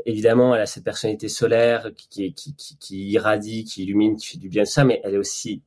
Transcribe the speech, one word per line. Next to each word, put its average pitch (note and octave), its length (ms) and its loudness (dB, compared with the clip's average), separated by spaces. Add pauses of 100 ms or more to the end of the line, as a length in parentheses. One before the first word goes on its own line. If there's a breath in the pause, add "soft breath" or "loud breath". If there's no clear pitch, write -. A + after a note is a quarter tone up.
évidemment, A#2 500 4
elle A2 60 0
a G2+ 40 0
cette - 160 -12
personnalité G#2+ 460 -4
solaire A2+ 680 2
qui, - 120 -20
qui, F#2+ 260 -8
qui, D3 220 -16
qui, - 220 -20
qui F#2+ 320 -10
irradie, G#2+ 540 0
qui G2 200 -10
illumine, G#2+ 320 2
qui G#2+ 100 -14
fait - 120 -14
du F#2+ 100 -14
bien, G#2 160 0
ça, C#3+ 200 2
mais A#2+ 200 2
elle G2 100 -2
est G2+ 40 2
aussi - 480 -6